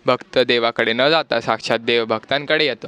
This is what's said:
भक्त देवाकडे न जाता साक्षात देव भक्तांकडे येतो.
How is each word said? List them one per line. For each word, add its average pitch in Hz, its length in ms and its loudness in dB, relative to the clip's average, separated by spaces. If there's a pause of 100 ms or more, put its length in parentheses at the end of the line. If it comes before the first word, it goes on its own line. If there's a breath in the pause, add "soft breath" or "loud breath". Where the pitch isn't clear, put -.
भक्त 127 340 0
देवाकडे 117 540 2
न 127 160 2
जाता 156 320 0
साक्षात 117 380 -2
देव 117 260 0
भक्तांकडे 143 600 -2
येतो. 127 220 -6